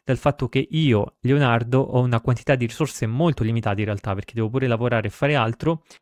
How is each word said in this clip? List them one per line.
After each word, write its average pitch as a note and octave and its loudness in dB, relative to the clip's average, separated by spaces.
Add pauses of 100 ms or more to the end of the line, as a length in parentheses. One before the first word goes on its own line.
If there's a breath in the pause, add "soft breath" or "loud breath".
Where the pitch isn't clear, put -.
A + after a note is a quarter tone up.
dal B2+ 0
fatto C3+ 0
che C3+ 0
io, C3+ 2
Leonardo, B2 2
ho B2+ 0
una A#2+ 0
quantità C3 0
di B2 0
risorse B2 -4
molto C3 0
limitata A2 -2
in G#2 -2
realtà, G2+ -4
perché - -10
devo A2 -2
pure C3 0
lavorare A#2 0
e - -4
fare C#3+ 0
altro, C#3 0 (180 loud breath)